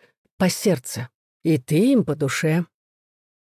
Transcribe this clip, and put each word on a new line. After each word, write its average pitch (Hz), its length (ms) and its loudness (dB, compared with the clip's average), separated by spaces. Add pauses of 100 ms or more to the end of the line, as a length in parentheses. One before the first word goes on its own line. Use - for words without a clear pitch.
(380)
по 185 120 2
сердцу, 139 580 -2 (360)
и 160 140 2
ты 185 360 2
им 226 100 4
по 143 120 -4
душе». 156 500 -2 (800)